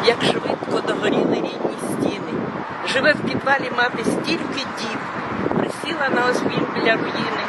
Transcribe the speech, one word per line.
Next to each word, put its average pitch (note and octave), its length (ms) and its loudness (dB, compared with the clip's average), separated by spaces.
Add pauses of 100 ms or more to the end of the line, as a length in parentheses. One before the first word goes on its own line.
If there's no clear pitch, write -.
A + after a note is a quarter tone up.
Як A#3 200 6
швидко - 640 0
догоріли G3+ 460 2
рідні - 420 -2 (140)
стіни. - 420 -2 (560)
Живе C#4 240 4
в - 60 2
підвалі C4 580 0
мати B3 280 2
стільки - 600 -2 (120)
діб. A3 200 -4 (500)
Присіла - 600 0
на B3 220 4
ослін - 440 0
біля A3+ 180 4
руїни - 560 -2